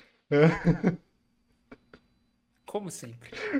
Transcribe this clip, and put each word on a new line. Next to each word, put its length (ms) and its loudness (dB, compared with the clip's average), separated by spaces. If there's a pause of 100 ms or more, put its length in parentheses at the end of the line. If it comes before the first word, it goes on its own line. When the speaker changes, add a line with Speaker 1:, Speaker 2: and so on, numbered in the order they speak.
(300)
Speaker 1:
<laughs> 680 4 (1700)
Speaker 2:
Como 260 -8
sempre. 380 -18 (300)